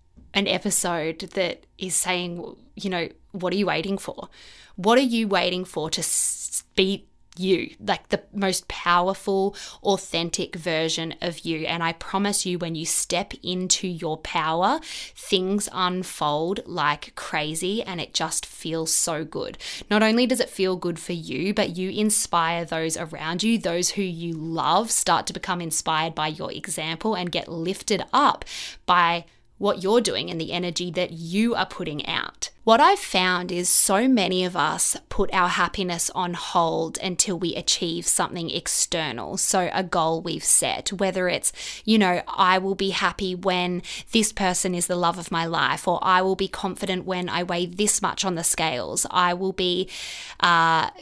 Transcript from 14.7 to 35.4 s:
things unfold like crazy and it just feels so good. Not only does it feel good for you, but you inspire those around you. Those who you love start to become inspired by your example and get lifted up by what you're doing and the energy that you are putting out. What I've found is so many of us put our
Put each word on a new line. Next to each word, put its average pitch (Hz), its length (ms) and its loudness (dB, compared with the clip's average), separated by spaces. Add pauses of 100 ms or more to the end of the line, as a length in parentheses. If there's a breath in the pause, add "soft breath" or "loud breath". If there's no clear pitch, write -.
things 196 580 0
unfold 180 920 -2
like 147 480 -2
crazy 165 680 -4
and 180 180 -8
it - 120 -10 (100)
just 160 220 -4
feels 160 480 -4
so 160 320 0
good. - 320 -8 (340 loud breath)
Not 214 120 6
only 226 240 4
does 254 140 2
it - 180 -2
feel 185 180 2
good 175 220 -4
for - 160 -6
you, 165 400 -4
but 185 220 0
you 185 140 -4
inspire 170 720 2
those 160 320 -2
around 165 460 -6
you. 226 160 4
Those 175 320 0
who 202 120 -2
you 170 320 -4
love 165 560 2
start - 360 2
to - 120 -6
become 175 240 -4
inspired 160 520 -2
by 156 140 -2
your 160 240 -6
example 165 640 -4
and 175 180 -4
get - 160 -2
lifted 175 540 -2 (100)
up 269 320 4 (400 loud breath)
by 175 400 4 (340 soft breath)
what 202 240 0
you're 214 180 4
doing 156 280 -2
and 165 120 -6
the 160 120 -4
energy 175 380 -4
that 175 220 -2
you 185 420 0
are 190 120 0
putting 151 400 -6
out. - 440 -4 (140)
What 226 160 8
I've 381 180 8
found 180 520 2
is 175 180 0
so 214 380 6
many 185 380 4
of 180 120 -2
us 156 400 2 (120)
put - 260 0
our 180 140 4